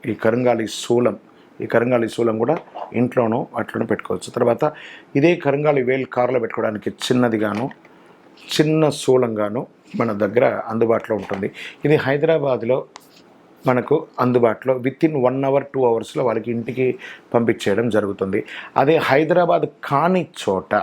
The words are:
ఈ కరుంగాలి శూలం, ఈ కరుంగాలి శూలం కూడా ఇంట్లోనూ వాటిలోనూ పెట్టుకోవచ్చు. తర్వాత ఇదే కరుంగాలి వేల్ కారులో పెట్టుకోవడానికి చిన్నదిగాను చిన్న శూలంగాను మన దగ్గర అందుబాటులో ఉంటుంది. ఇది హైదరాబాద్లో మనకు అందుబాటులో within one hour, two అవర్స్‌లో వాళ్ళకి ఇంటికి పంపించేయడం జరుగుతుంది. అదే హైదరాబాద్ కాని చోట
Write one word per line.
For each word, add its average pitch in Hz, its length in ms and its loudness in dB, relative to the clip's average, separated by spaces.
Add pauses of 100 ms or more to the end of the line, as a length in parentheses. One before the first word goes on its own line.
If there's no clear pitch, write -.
(120)
ఈ - 20 -2 (120)
కరుంగాలి 117 400 2 (160)
శూలం, 120 360 0 (460)
ఈ - 100 -8
కరుంగాలి 117 420 2
శూలం 113 280 0
కూడా 143 120 0 (460)
ఇంట్లోనూ 120 380 2 (160)
వాటిలోనూ 113 360 -4
పెట్టుకోవచ్చు. - 460 -4
తర్వాత 120 260 2 (560)
ఇదే 160 120 6 (140)
కరుంగాలి 143 440 2
వేల్ 131 160 0 (120)
కారులో 123 280 2
పెట్టుకోవడానికి 110 440 -4 (160)
చిన్నదిగాను 110 600 0 (920)
చిన్న 156 340 2 (120)
శూలంగాను 113 640 0 (380)
మన 117 100 0 (120)
దగ్గర 110 220 2 (260)
అందుబాటులో 113 500 0
ఉంటుంది. 98 260 -6 (380)
ఇది 147 100 6 (120)
హైదరాబాద్లో 139 720 0 (880)
మనకు 123 260 2 (280)
అందుబాటులో 123 500 2 (120)
within 156 280 0 (120)
one 127 220 2
hour, 135 160 2 (100)
two 135 160 0
అవర్స్‌లో 113 380 -2
వాళ్ళకి 113 280 -2
ఇంటికి 117 300 -2 (480)
పంపించేయడం 113 640 2
జరుగుతుంది. 101 440 -2 (420)
అదే 143 140 4 (140)
హైదరాబాద్ 160 560 2 (240)
కాని 170 340 2 (180)
చోట 95 300 -2 (120)